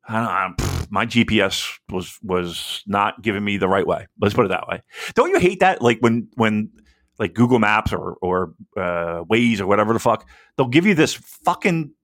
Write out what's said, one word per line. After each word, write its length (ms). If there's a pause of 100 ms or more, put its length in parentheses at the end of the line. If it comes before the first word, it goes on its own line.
I 60
don't 100
know, 420
pff, 240
my 160
G 180
P 160
S 320 (160)
was, 340
was 640
not 360
giving 220
me 120
the 120
right 180
way. 200 (140)
Let's 140
put 100
it 60
that 180
way. 140 (320)
Don't 160
you 80
hate 220
that? 220
Like, 180
when, 340
when, 360 (480)
like, 140
Google 260
Maps 360
or, 260
or, 320 (240)
uh, 480
Waze 360
or 60
whatever 280
the 40
fuck, 300 (300)
they'll 100
give 160
you 100
this 200
fucking 800 (120)